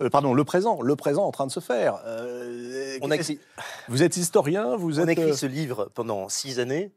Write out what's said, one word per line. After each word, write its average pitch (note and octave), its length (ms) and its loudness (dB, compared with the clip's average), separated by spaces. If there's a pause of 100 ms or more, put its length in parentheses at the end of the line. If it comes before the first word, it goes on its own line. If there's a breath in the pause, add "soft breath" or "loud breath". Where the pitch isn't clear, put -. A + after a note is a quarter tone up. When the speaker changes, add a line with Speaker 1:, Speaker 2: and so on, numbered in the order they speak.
Speaker 1:
euh, B2+ 80 2
pardon, C#3+ 240 6
le C#3+ 100 6
présent, F#3 380 2
le C3+ 160 2
présent D#3 260 2
en D#3 80 0
train C#3 160 -4
de C3 60 -6
se - 80 -6
faire. D#3 440 0
Euh, B2 960 -8
Speaker 2:
On C#3 100 0
a D3+ 40 4
Speaker 1:
est-ce D#3 160 -2
Speaker 2:
écrit C#3+ 140 -8 (420 loud breath)
Speaker 1:
vous B2+ 160 2
êtes E3+ 140 4
historien, F#3+ 580 2
vous E3 240 -2
Speaker 2:
on E3+ 40 4
a E3 80 4
Speaker 1:
êtes, E3 80 4
Speaker 2:
écrit D#3+ 120 4
Speaker 1:
euh C#3+ 40 2
Speaker 2:
ce C#3 100 -2
livre C3 480 -4
pendant G#2+ 340 -4
six B2 320 -4
années C#3+ 360 -2